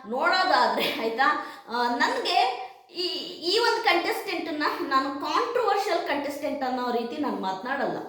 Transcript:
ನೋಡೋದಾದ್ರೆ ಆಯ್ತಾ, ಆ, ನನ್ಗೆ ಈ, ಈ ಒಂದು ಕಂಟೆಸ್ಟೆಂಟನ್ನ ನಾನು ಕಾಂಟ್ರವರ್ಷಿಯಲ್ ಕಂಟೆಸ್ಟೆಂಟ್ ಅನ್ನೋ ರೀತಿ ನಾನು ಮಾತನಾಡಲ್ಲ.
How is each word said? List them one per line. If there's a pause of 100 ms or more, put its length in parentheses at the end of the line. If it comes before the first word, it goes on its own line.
ನೋಡೋದಾದ್ರೆ
ಆಯ್ತಾ, (220)
ಆ, (120)
ನನ್ಗೆ (300)
ಈ, (400)
ಈ
ಒಂದು
ಕಂಟೆಸ್ಟೆಂಟನ್ನ (180)
ನಾನು
ಕಾಂಟ್ರವರ್ಷಿಯಲ್
ಕಂಟೆಸ್ಟೆಂಟ್
ಅನ್ನೋ
ರೀತಿ
ನಾನು
ಮಾತನಾಡಲ್ಲ. (100)